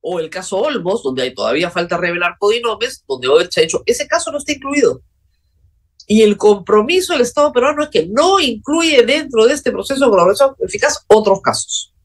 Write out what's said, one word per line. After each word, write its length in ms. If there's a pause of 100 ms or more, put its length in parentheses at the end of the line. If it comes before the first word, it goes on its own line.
O 160
el 120
caso 260
Olmos, 460
donde 200
hay, 100
todavía 360
falta 260
revelar 440
codinomes, 680
donde 200
Odebrecht 300
ha 40
dicho, 240
"Ese 220
caso 240
no 80
está 120
incluido". 520 (1040)
Y 160
el 140
compromiso 760
del 80
Estado 300
peruano 320
es 60
que 180
no 320
incluye 640
dentro 400
de 80
este 180
proceso 340
de 40
colaboración 500
eficaz 480
otros 340
casos. 520 (120)